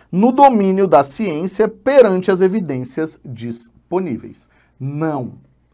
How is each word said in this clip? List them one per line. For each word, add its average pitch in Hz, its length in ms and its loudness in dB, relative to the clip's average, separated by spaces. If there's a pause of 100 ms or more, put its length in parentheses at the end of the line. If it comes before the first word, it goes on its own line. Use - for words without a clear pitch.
(100)
no 214 220 2
domínio 202 560 4
da 147 160 4
ciência 190 640 -4
perante 214 640 2
as 180 80 -2
evidências 165 840 -4
disponíveis." 120 1300 -10 (300)
Não. 143 540 -6 (400)